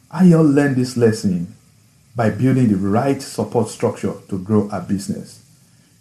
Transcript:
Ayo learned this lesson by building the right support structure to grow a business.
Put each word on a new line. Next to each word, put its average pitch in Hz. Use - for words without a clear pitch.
Ayo 165
learned 143
this 123
lesson 101
by 113
building 127
the 101
right 117
support 113
structure 104
to 95
grow 104
a 95
business. -